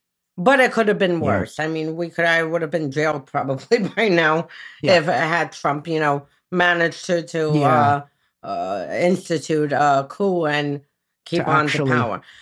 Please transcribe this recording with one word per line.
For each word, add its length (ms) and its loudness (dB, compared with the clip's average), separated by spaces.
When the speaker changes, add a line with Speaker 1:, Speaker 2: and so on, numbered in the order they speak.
Speaker 1:
But 260 4
it 100 4
could 160 0
have 100 2
been 240 0
Speaker 2:
Yeah. 60 0
Speaker 1:
worse. 320 -2
I 80 -4
mean, 280 -4
we 140 -6
could, 160 -2
I 160 2
would 220 -4
have 80 -6
been 180 -2
jailed 380 -2
probably 500 -2
<laughs> 180 -4
by 140 2
now 380 2
Speaker 2:
Yeah. 140 4
Speaker 1:
if 120 2
it 60 2
had 380 0
Trump, 360 -4
you 120 -2
know, 240 0
managed 540 0
to, 160 0
to, 320 -4
Speaker 2:
Yeah. 260 4
Speaker 1:
uh, 220 2
uh, 420 -6
institute 720 -2
a 380 2
coup 340 -2
and 380 -2
keep 220 -4
Speaker 2:
To 40 -2
Speaker 1:
on 180 2
Speaker 2:
actually 240 -2
Speaker 1:
to 40 2
power. 260 -2